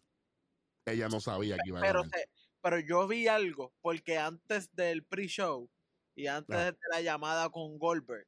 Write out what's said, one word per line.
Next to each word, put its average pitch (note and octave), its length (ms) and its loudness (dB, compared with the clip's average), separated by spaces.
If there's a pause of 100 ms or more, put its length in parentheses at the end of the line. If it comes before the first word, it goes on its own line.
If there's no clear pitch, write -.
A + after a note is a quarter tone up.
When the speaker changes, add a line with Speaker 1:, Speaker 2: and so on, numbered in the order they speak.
(840)
Speaker 1:
Ella A2+ 240 0
no A2 100 0
sabía G#2 380 -2
que F2+ 100 -4
iba F2+ 120 -4
a - 20 -2
Speaker 2:
Pero F3+ 220 4
Speaker 1:
ganar. E3 140 -8
Speaker 2:
se, E3 120 -6 (320)
pero E3+ 180 2
yo F3 280 4
vi A3+ 200 2
algo, F3+ 540 2
porque E3 360 0
antes E3 560 -4
del E3+ 300 0
pre-show E3+ 680 -2 (460)
y C#3 120 -4
antes D3 280 -2
Speaker 1:
Ah. F3 160 2
Speaker 2:
de F3 60 -6 (140)
la E3 100 0
llamada D#3+ 480 0
con D#3 280 -10
Goldberg C#3 500 -2